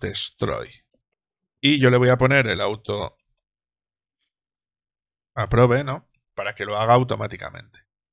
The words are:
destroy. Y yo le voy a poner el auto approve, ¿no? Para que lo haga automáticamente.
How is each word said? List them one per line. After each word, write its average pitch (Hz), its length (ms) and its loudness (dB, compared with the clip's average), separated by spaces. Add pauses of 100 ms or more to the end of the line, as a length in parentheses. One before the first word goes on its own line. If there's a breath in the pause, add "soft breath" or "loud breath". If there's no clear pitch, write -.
destroy. - 840 -6 (800)
Y 143 180 2
yo 127 120 4
le 123 80 4
voy 123 100 2
a 123 100 2
poner 131 300 4
el 92 120 -2
auto 104 560 -6 (2250)
approve, 120 480 2
¿no? 139 240 -12 (260)
Para 101 220 -10
que 101 80 -10
lo 104 120 -6
haga 113 180 2
automáticamente. 110 840 -4 (340)